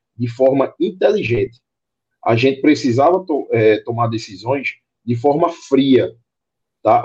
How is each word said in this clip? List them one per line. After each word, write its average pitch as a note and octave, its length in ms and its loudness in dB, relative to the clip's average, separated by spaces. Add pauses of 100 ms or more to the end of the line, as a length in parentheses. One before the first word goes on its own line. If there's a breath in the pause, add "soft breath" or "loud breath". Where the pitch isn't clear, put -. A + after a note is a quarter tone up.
(160)
de A#2+ 140 -6
forma C3 500 0
inteligente. F#3 800 -2 (640)
A A2+ 140 0
gente C3+ 240 0
precisava D3 640 2
to-, C#3+ 260 -4
é, A2 280 4
tomar A#2 280 -4
decisões A2+ 680 -8 (280)
de A#2+ 140 -4
forma C#3+ 320 0
fria, C3+ 680 0 (640)
tá? A#2 240 2